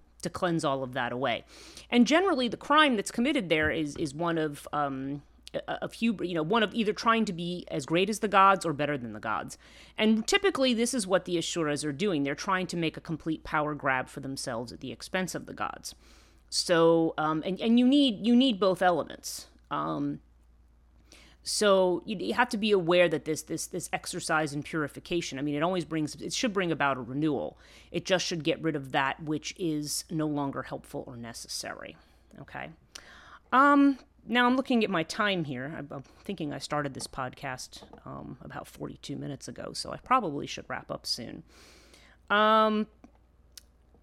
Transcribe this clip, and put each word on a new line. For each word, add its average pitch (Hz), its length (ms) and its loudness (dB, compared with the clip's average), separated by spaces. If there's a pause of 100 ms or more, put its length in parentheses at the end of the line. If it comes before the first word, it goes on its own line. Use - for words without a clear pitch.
(220)
to 170 80 -6
cleanse 165 340 0
all 135 200 0
of 127 80 -8
that 123 180 -2
away. 123 340 -2 (460)
And 240 160 6
generally, 302 400 2
the 202 100 -4
crime 294 380 4
that's 196 160 -2
committed 240 380 0
there 156 240 2
is, 147 240 -4
is 139 180 -4
one 170 240 0
of, 151 340 -4
um, 139 500 -4 (300)
a, - 300 -6
a 175 60 -6
few, 226 340 -2
you 175 120 -4
know, 156 100 0
one 214 180 2
of 202 100 0
either 208 200 0
trying 226 320 2
to 196 80 -2
be 175 400 -8
as 151 120 -4
great 180 240 2
as 220 120 -4
the 220 80 -2
gods 196 360 6
or 160 80 0
better 147 240 -2
than 117 180 -8
the 107 40 -12
gods. 107 400 -6 (400)
And 220 260 4
typically, 277 500 2
this 233 200 0
is 190 140 -2
what 180 160 2
the 175 140 -2
Asuras 151 460 -2
are 151 60 -2
doing. 151 320 0
They're 139 140 -2
trying 185 320 -2
to 175 80 -6
make 160 200 -2
a 147 40 -14
complete 160 420 -6
power 151 320 -2
grab 131 340 0
for - 120 -14
themselves 127 520 -8
at 85 60 -14
the 127 140 -10
expense 185 420 -6
of - 120 -10
the - 80 -14
gods. - 420 -10 (540)
So, 165 680 4
um, 156 260 0
and, 185 160 -4
and 233 160 4
you 247 120 8
need, 269 360 4
you 240 120 6
need 247 240 4
both 190 200 4
elements. - 680 0 (240)
Um, 147 480 -4 (1200)
so 190 600 4
you, 214 120 -4
you 214 160 -4
have 247 160 2
to 233 60 -2
be 208 140 0
aware 175 380 6
that 160 160 -2
this, 156 180 -4
this, - 240 -8
this 170 260 -8
exercise 160 600 -2
in 147 100 -4
purification, 160 800 -6
I - 20 -6
mean, 147 140 -2
it 147 80 -2
always 175 200 0
brings, 156 300 -4
it 139 180 -10
should 233 200 0
bring 185 180 0
about 139 280 0
a - 20 -8
renewal. 127 580 -2 (320)
It - 140 -4
just 180 200 2
should 165 200 -4
get 156 180 0
rid 156 140 0
of 135 160 -10
that 139 320 0
which 151 340 -6
is 151 500 -4
no 156 200 -2
longer 139 340 -4
helpful - 420 -10
or 127 120 -14
necessary, - 800 -12 (440)
okay? - 280 -12 (840)
Um, 277 480 6 (260)
now 247 220 2
I'm 247 80 4
looking 254 300 2
at 196 60 0
my 165 120 0
time 196 400 0
here. 135 340 -8
I'm, 143 140 -10
I'm 139 140 -10 (180)
thinking 165 300 -6
I 139 60 -8
started 143 360 -4
this - 140 -10
podcast, - 720 -10 (240)
um, 139 360 -12
about - 260 -14
forty-two - 480 -12
minutes 143 320 -10
ago, - 240 -10
so - 180 -8
I - 60 -8
probably 196 500 -2
should - 220 -10
wrap - 240 -10
up 139 140 -8
soon. - 360 -8 (880)
Um, 214 560 4 (1160)